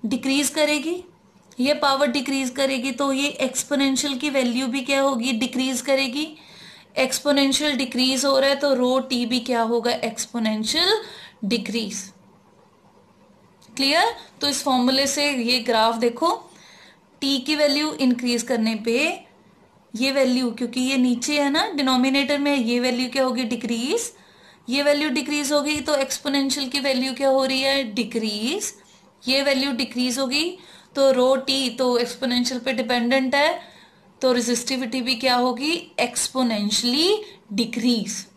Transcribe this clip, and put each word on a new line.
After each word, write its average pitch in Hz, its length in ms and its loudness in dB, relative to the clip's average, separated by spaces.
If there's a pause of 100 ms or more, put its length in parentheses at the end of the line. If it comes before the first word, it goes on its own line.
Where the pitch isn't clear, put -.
decrease 269 480 0
करेगी। 302 520 0 (560)
ये 269 160 2
power 285 340 2
decrease 269 420 -2
करेगी 269 420 -2
तो 277 200 0
ये 277 160 0 (120)
exponential 269 800 -2
की 294 120 -2
value 262 360 0
भी 262 160 -2
क्या 277 180 0
होगी? 269 340 0
Decrease 254 460 -2
करेगी। 269 460 0 (720)
Exponential 277 760 2
decrease 254 480 0
हो 269 140 4
रहा 269 120 4
है 277 60 2
तो 277 180 2
रो 247 260 2
टी 254 260 -2
भी 240 140 0
क्या 240 220 -2
होगा? 233 300 0
Exponential 233 1080 -2 (420)
decrease। 214 540 -4 (1700)
Clear? 294 460 0 (260)
तो 285 80 0
इस 285 140 -2
formula 262 440 2
से 285 260 0
ये 247 280 0
graph 226 360 2
देखो, 240 380 0 (880)
T 277 160 0
की 277 180 -2
value 294 380 2
increase 240 480 2
करने 226 320 0 (100)
पे 294 420 0 (680)
ये 254 180 0
value, 254 380 2
क्योंकि 240 300 -4
ये 262 160 0
नीचे 247 440 2
है 285 100 2
ना 330 200 0
denominator 269 680 2
में, 285 180 2
ये 240 240 0
value 247 300 0
क्या 269 140 2
होगी? 240 200 0
Decrease। 240 680 -2 (560)
ये 269 140 0
value 294 280 2
decrease 294 420 -2
होगी 294 280 0
तो 302 160 -2
exponential 269 720 -2
की 277 120 -2
value 262 340 0
क्या 269 140 0
हो 269 160 4
रही 262 180 0
है? 269 200 2 (120)
Decrease। 220 800 -4 (500)
ये 269 200 0
value 269 300 0
decrease 247 460 -2
होगी 294 400 -2 (380)
तो 269 160 6
रो 254 260 4
टी 269 320 -2
तो 247 280 0
exponential 247 640 -2
पे 262 120 -4
dependent 254 640 0
है 302 260 2 (600)
तो 262 120 4
resistivity 247 720 -2
भी 254 140 -2
क्या 247 180 0
होगी? 254 400 0 (260)
Exponentially 247 1080 0 (460)
decrease। 226 640 0 (180)